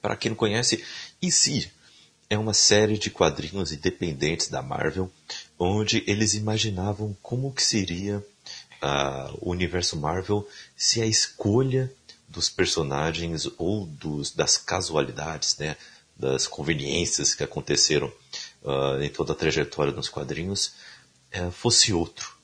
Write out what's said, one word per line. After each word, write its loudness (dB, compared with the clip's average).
Pra 0
quem -2
não -4
conhece, 2
E 0
se? 2
É 2
uma 0
série 6
de -2
quadrinhos 0
independentes -2
da -4
Marvel, -2
onde 2
eles 2
imaginavam -2
como -4
que -2
seria, 0
ah, -2
o -4
universo -2
Marvel -2
se 0
a 2
escolha 2
dos -4
personagens 0
ou -2
dos, -6
das 2
casualidades, -2
né, -4
das 0
conveniências 0
que -4
aconteceram, 2
ah, 0
em 0
toda -2
a 0
trajetória 2
dos -6
quadrinhos, -4
eh, -4
fosse 4
outro -2